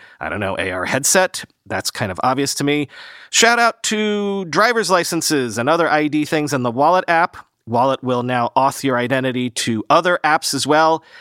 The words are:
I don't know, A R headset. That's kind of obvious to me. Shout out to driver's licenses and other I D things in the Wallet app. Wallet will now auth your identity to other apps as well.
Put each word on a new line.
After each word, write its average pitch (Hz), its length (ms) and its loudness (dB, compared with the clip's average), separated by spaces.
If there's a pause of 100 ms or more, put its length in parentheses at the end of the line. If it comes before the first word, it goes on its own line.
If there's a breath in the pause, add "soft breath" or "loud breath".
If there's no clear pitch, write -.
(220 loud breath)
I 76 80 -6
don't 85 100 -6
know, 98 180 -4
A 92 140 -4
R 90 140 -6
headset. 143 580 0 (220)
That's - 240 -6
kind 98 220 -6
of 90 120 -10
obvious 131 320 0
to - 80 -4
me. 143 240 0 (420 loud breath)
Shout 233 280 4
out 233 260 0
to 208 640 -2
driver's 202 460 0
licenses 156 680 0
and 120 100 -2
other 165 220 2
I 151 180 2
D 151 160 0
things 151 300 -2
in 127 100 0
the 123 80 0
Wallet 160 380 2
app. 170 280 0 (280)
Wallet 123 380 0
will 123 200 -2
now 123 340 -2
auth 135 260 0
your 131 140 0
identity 127 520 -2
to 113 400 -4
other 170 320 4
apps 151 320 0
as 131 140 -4
well. 160 340 4 (200 loud breath)